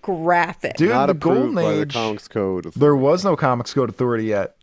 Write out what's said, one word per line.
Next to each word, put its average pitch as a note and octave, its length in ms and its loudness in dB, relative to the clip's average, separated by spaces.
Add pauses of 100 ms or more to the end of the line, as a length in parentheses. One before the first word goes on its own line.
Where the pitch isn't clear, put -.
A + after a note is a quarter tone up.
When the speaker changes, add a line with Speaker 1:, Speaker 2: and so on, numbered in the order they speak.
Speaker 1:
graphic. E3+ 760 -2
Speaker 2:
Dude, F3 120 4
Speaker 3:
Not C#3 180 2
Speaker 2:
the F#3+ 60 2
Speaker 3:
approved C#3+ 240 0
Speaker 2:
Golden C3 180 0
Speaker 3:
by G#2 200 0
the - 60 0
Speaker 2:
Age, C#3+ 120 -6
Speaker 3:
Comics A2 340 -4
Code F#2+ 400 -2
Authority. E2 120 -8
Speaker 2:
there D3 160 6
was D3 280 2
no F#3 120 2
Comics B2 380 -2
Code B2+ 160 0
Authority A#2 360 -2
yet. G#2 380 -4